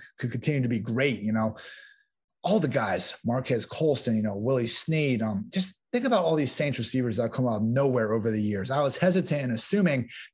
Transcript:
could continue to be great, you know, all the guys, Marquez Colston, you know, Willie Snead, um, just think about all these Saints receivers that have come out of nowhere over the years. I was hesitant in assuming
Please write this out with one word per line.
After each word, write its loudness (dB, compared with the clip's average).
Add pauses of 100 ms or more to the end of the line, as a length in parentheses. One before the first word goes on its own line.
(180)
could -4
continue 0
to 0
be 0
great, 0
you 0
know, 0 (880)
all 4
the 0
guys, -2 (100)
Marquez 0
Colston, 0
you 2
know, -2
Willie 0
Snead, 0
um, -2
just -2 (180)
think 0
about 4
all 4
these 2
Saints -2
receivers -2
that 0
have -2
come 0
out 0
of 0
nowhere 2
over 0
the 0
years. -2
I 2
was 0
hesitant 2
in -2
assuming 0 (260)